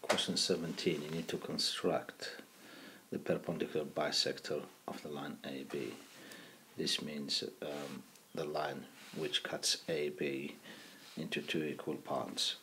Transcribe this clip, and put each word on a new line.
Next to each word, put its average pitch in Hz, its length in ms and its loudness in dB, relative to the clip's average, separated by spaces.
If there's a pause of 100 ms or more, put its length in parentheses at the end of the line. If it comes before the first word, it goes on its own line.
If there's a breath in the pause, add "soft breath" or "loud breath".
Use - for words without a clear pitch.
(160)
Question - 220 2
seventeen, 82 640 4
you 76 80 -4
need 82 180 -2
to - 80 -2
construct - 1000 0 (760 loud breath)
the - 80 0
perpendicular 78 680 2
bisector 71 760 2 (260)
of - 160 -6
the 76 60 -4
line 73 340 -4
A 67 260 -4
B. 71 240 -2 (840 loud breath)
This - 240 4
means, 73 420 0 (180)
um, 71 400 -4 (320)
the 78 120 0
line 76 400 0 (320)
which - 260 2
cuts - 360 2 (100)
A 151 180 4
B 139 480 0 (640 loud breath)
into - 240 0
two 78 240 2
equal - 300 0
parts. - 680 0